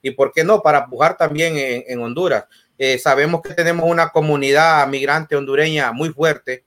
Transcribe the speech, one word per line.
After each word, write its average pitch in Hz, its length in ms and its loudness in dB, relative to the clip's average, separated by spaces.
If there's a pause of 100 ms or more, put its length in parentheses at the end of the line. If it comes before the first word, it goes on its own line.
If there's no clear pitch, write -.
y, 131 120 -6
¿por 139 200 0
qué 160 120 2
no?, 202 180 2
para 143 240 2
pujar 135 300 0
también 160 400 -2
en, 127 320 -4
en 123 100 -8
Honduras. 123 480 -4 (320)
Eh, 131 200 0
sabemos 151 440 0
que - 120 -14
tenemos 170 360 0
una 165 200 0
comunidad 151 760 2
migrante 139 480 -4
hondureña 143 560 0
muy 143 200 -6
fuerte 147 560 -4